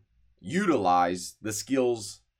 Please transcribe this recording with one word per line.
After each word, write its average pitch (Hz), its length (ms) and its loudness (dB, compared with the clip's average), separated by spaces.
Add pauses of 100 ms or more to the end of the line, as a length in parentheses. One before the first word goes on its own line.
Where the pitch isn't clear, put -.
(400)
utilize 92 1000 0
the 107 140 -6
skills 123 680 -2 (180)